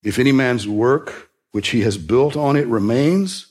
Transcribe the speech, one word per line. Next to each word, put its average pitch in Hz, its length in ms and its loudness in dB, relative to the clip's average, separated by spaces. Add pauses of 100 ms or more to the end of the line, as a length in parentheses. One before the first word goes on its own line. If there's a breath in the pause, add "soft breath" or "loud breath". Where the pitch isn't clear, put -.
If 95 160 -2
any 135 120 4
man's 123 360 2
work 120 640 -2 (220)
which 104 160 -4
he 117 120 0
has 98 160 0
built 127 400 0
on 143 180 0
it 143 120 0
remains 139 840 0